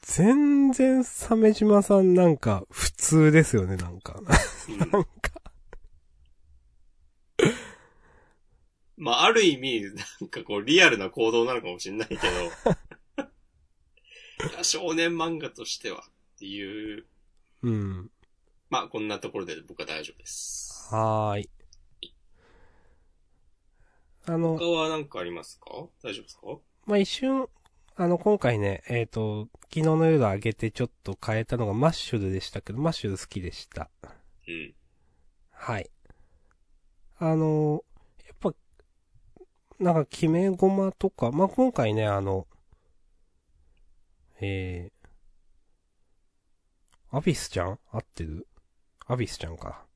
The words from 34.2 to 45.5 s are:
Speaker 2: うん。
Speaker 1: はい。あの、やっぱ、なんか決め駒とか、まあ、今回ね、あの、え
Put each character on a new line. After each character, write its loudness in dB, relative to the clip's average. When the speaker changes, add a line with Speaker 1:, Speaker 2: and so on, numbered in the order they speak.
Speaker 2:
う -14
ん。 -14
Speaker 1:
は -8
い。 -14
あ 0
の、 0
や -20
っ -20
ぱ、 -4
な 2
ん 4
か 2
決 -4
め 2
駒 2
と -4
か、 -4
ま 2
あ、 0
今 2
回 0
ね、 0
あ 0
の、 -4
え -6